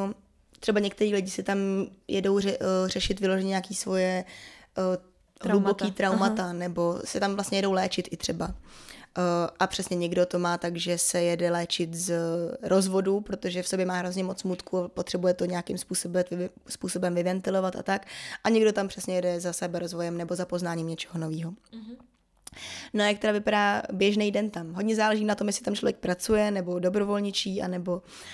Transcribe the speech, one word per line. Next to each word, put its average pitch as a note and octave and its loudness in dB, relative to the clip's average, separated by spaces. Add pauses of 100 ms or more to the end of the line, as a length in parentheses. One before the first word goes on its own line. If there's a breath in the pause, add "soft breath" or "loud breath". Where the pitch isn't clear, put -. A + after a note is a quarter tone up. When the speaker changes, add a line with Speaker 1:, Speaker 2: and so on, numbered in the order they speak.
(600)
Speaker 1:
třeba G#3+ 2
některý G#3 2
lidi F#3+ 0
si F#3+ -6
tam G3 0 (500)
jedou G3 2
ře-, G3 0
eh, F#3 2
řešit F#3+ -2
vyloženě F#3+ 2
nějaký F#3+ -2
svoje, F#3 0
eh, - -4 (420)
Speaker 2:
Traumata. F#3 0
Speaker 1:
hluboký G3+ 4
traumata, G3 2
Speaker 2:
Aha. F3 -4
Speaker 1:
nebo F3 0
se - -4
tam G3 2
vlastně G3 -2
jedou G3 4
léčit F#3 0
i E3+ -6
třeba. E3+ -4 (640 loud breath)
Eh, F3 2
a F#3 4
přesně F3+ -4
někdo F3 4
to F3+ -2
má F3 2
tak, F3 -4
že F3 -2
se - 2
jede E3+ 2
léčit E3+ -2
z E3+ -2 (480)
rozvodu, F#3+ 4
protože F#3 -4
v - -6
sobě F#3 0
má F#3 -2
hrozně F3+ -2
moc F#3 -4
smutku F#3 -2
a F3 -2
potřebuje F3+ 0
to F3+ 0
nějakým F3+ -2
způsobem F3+ -2
vy-, F3+ -4 (180)
způsobem F3+ -2
vyventilovat F#3 0
a - -6
tak. G3 -2 (380 loud breath)
A - 2
někdo A3 6
tam G3 0
přesně F#3 -6
jede F3+ 0
za F3 -2
seberozvojem E3+ -4
nebo E3+ -4
za F3+ -2
poznáním E3+ -2
něčeho E3 -6
novýho. D#3+ -4 (200)
Speaker 2:
Mhm. A3+ -14 (960 loud breath)
Speaker 1:
No G#3 2
a - 4
jak G#3 2
teda G#3+ 2
vypadá G#3 2 (100)
běžný G#3 4
den G#3 0
tam? E3+ -8
Hodně G#3+ 0
záleží G#3+ 2
na G#3+ 2
tom, G#3 0
jestli - -2
tam G#3 0
člověk A3+ 0
pracuje, G#3 2
nebo F3+ -2
dobrovolničí, G3+ 0
anebo, F3+ -4 (320 loud breath)